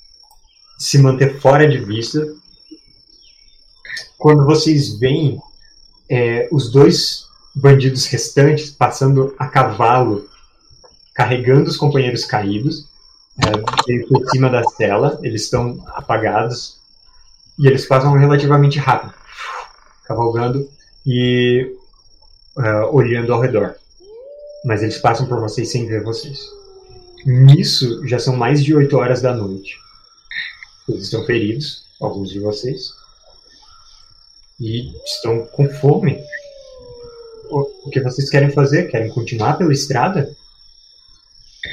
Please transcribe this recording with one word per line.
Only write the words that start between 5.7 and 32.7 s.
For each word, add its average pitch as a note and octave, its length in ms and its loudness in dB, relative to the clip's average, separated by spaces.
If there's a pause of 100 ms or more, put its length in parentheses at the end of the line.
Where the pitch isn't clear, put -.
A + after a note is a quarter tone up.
é, A#2+ 420 0
os A#2 200 -2
dois - 540 4 (280)
bandidos C3+ 540 4
restantes C#3+ 640 0
passando C3+ 680 0
a C3 100 -6
cavalo, A#2 800 0 (880)
carregando B2+ 560 2
os - 80 -6
companheiros C3 480 -2
caídos, G#2+ 640 -4 (560)
é, A2 600 -2
por B2+ 240 2
cima C3 180 2
da A#2+ 140 0
cela, G#2+ 580 0
eles A2 220 -6
estão A#2+ 460 -4
apagados A2 880 -4 (800)
e C#3+ 80 6
eles - 180 2
passam C3+ 280 2
relativamente C#3+ 680 4
rápido, B2+ 340 -2 (920)
cavalgando A#2 640 -4 (380)
e, B2 680 0 (840)
é, A2 160 0 (120)
olhando A#2 480 0
ao A#2 60 -2
redor. G#2+ 360 -2 (880)
Mas A2 160 -2
eles G#2+ 160 -4
passam A#2+ 300 0
por A#2+ 120 -4
vocês G#2+ 320 -6
sem A#2 140 -4
ver G#2+ 180 -6
vocês. B2 360 -10 (840)
Nisso, C3+ 840 6
já A#2+ 100 -2
são B2+ 180 -2
mais C3+ 280 2
de D3+ 100 2
oito C#3+ 240 4
horas B2 240 0
da B2 120 0
noite. G2 440 -8 (1120)
Eles G#2+ 140 -6
estão G#2+ 220 -8
feridos, A#2 600 -4 (140)
alguns G2+ 320 -8
de G2+ 80 -10
vocês, G#2+ 540 -8 (1700)